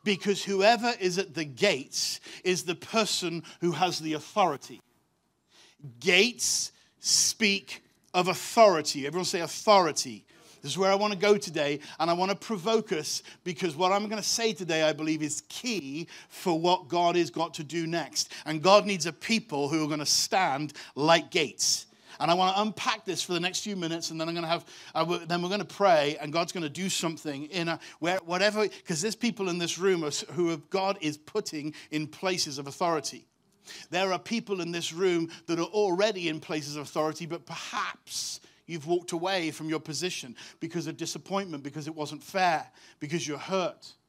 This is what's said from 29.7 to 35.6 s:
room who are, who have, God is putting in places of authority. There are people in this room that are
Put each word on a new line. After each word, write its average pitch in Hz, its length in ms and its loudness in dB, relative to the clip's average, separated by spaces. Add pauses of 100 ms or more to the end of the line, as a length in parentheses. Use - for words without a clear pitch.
room 185 240 2
who 151 60 -2
are, - 260 -6
who 170 140 2
have, 165 240 -4
God 196 280 0
is 151 160 -2
putting 156 600 -6 (160)
in 151 160 -2
places 165 500 -4
of 143 80 -8
authority. 143 600 -2 (640)
There 185 200 2
are 175 60 0
people 208 440 -4
in 170 100 -4
this 170 200 -6
room 170 380 2 (160)
that 165 140 0
are 170 40 0